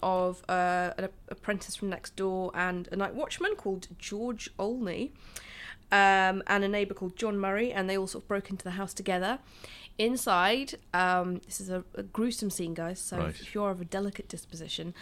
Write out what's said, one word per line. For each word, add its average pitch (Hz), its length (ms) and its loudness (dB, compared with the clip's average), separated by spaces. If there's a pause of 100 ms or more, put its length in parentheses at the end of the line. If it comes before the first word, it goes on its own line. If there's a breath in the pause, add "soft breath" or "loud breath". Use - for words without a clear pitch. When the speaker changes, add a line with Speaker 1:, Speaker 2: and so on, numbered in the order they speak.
Speaker 1:
of, 185 460 2
uh, 180 500 2
an 185 60 -2
ap-, 190 80 -4 (160)
apprentice - 480 -6
from 202 140 -4
next - 260 -10
door 185 360 0
and 180 380 -2
a - 60 -4
night 196 180 0
watchman 359 400 -2
called 190 320 -4 (140)
George 226 580 -6
Olney, 220 540 -2 (800 loud breath)
um, 196 560 8
and 202 160 4
a 196 40 2
neighbour 202 240 0
called 185 240 -6
John 208 220 0
Murray, 202 340 2
and 190 160 0
they 196 80 2
all 190 120 0
sort - 160 -8
of - 40 -16
broke 202 220 -2
into 190 140 -6
the 180 80 -6
house 190 200 -4
together. 190 460 0 (600 loud breath)
Inside, 226 760 4 (180)
um, 180 540 4
this - 140 -8
is 190 100 -8
a, 185 140 -2 (100)
a 202 80 -6
gruesome 214 480 0
scene, 165 240 -4
guys, 170 240 -4
so - 200 -6
Speaker 2:
Right. 160 100 0 (120)
Speaker 1:
if - 140 -10
you're 208 160 0
of 180 100 -4
a 175 40 -6
delicate 196 440 -4
disposition, 165 720 -8